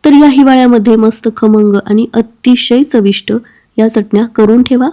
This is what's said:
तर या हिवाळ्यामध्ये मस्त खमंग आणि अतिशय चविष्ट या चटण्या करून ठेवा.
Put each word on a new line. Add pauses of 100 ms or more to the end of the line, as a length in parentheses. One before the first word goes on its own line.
तर
या
हिवाळ्यामध्ये
मस्त
खमंग (100)
आणि
अतिशय
चविष्ट (460)
या
चटण्या
करून
ठेवा.